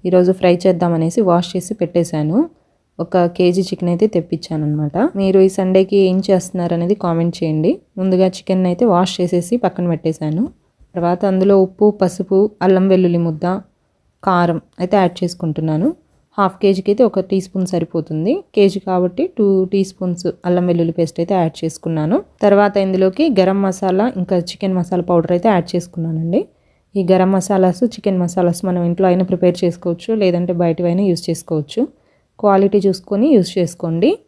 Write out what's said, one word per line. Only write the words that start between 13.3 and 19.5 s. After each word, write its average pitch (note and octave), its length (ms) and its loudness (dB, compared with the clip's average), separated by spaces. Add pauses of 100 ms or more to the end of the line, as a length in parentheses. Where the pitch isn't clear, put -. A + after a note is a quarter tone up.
కారం F3 320 0 (200)
అయితే F#3 220 0
యాడ్ F3 200 -2
చేసుకుంటున్నాను. D#3+ 680 -2 (500)
హాఫ్ F#3+ 220 0
కేజీకి G3 300 0
అయితే A3+ 180 2
ఒక G3 100 -2 (100)
టీ G3 140 0
స్పూన్ F#3+ 280 -6
సరిపోతుంది. E3 600 -4 (220)
కేజీ G3 320 2
కాబట్టి F3+ 360 -2 (140)
టూ G#3+ 80 2 (260)